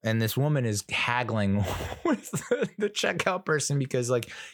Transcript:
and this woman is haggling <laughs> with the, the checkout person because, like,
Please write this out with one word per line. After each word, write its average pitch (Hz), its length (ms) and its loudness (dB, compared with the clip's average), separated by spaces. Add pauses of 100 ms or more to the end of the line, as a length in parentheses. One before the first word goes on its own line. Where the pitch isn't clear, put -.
and 113 180 2
this 110 140 0
woman 139 300 2
is 104 240 0
haggling 110 680 0
<laughs> - 480 -2
with - 280 0
the, 233 460 -2
the 208 120 0
checkout 190 560 0
person 143 340 2
because, 123 300 0
like, 123 200 2 (240)